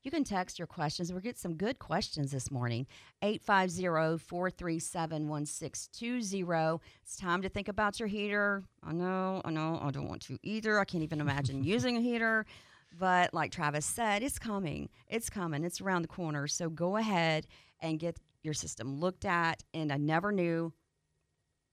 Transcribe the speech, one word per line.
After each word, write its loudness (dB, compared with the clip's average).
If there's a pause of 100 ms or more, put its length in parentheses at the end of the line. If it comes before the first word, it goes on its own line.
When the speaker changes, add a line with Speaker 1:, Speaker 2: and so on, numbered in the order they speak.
Speaker 1:
You -6
can 2
text -2
your -4
questions. -2
We're -4
getting -6
some -4
good -2
questions -2
this -4
morning. 0 (360)
Eight 0
five 4
zero, 2
four -2
three -4
seven, -2
one -2
six -8
two -4
zero. 2 (220)
It's -14
time 0
to -2
think -4
about 0
your -2
heater. 2 (180)
I -6
know, 0
I -4
know, 0
I 0
don't -4
want -8
to -8
either. 2
I 4
can't -2
even -2
imagine 0
Speaker 2:
<laughs> 2
Speaker 1:
using 2
a 2
heater. 2 (500)
But 4
like 0
Travis 0
said, 2
it's -2
coming. -4 (200)
It's -4
coming. -2
It's -4
around 2
the -4
corner. -2
So -2
go 0
ahead 2 (320)
and -2
get -4 (240)
your -2
system -6
looked 0
at. 2 (100)
And 0
I 2
never 4
knew 2 (1000)